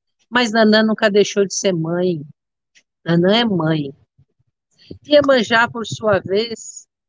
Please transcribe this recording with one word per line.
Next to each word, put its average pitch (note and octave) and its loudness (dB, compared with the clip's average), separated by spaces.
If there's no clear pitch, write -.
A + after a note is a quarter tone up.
Mas A#3+ 0
Nanã A3 4
nunca A3 0
deixou G3+ 2
de F#3+ -8
ser F#3+ -2
mãe. E3+ -2
Nanã E3+ 2
é A#3+ 0
mãe. D#3+ -2
Iemanjá, C4 2
por A#3 -10
sua G#3 -2
vez, G#3+ -6